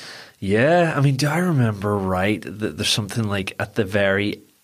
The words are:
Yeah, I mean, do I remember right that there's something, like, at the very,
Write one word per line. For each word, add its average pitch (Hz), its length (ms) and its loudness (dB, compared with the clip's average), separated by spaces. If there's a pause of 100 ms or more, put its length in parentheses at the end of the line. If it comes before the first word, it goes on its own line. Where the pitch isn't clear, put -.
(400)
Yeah, 147 560 2
I 143 60 0
mean, 139 160 4
do 143 100 0
I 151 120 -2
remember 110 580 0
right 95 440 0
that 95 360 -6
there's 107 120 -2
something, 107 360 -2
like, 101 340 -4
at - 160 -6
the 110 100 0
very, 101 560 0 (220)